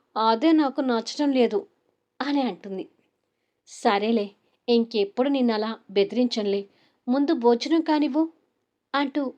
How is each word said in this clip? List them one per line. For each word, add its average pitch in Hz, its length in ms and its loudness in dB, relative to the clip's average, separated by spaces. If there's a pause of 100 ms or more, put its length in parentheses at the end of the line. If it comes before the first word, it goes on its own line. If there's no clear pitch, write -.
(160)
అదే 226 360 2
నాకు 302 300 2
నచ్చడం 254 500 -2
లేదు," 233 260 2 (640)
అని 285 220 -2
అంటుంది. 196 420 -6 (840)
"సరేలే, 214 540 0 (440)
ఇంకెప్పుడు 233 640 0
నిన్నలా 226 420 0 (200)
బెదిరించనులే, 202 680 0 (460)
ముందు 285 260 0
భోజనం 240 480 2
కానివ్వు," 302 420 0 (720)
అంటూ 285 280 -2 (160)